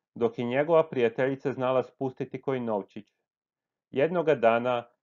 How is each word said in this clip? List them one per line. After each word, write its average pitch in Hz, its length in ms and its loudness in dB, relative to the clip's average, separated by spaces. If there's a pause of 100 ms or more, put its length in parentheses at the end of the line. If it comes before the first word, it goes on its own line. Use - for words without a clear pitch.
(140)
dok 113 240 -2
je 123 60 -4
njegova 156 440 2
prijateljica 131 640 -2
znala 127 300 0
spustiti 131 580 -8
koji 135 200 -4
novčić. 107 460 -6 (840)
Jednoga 156 440 2
dana 117 540 2 (140)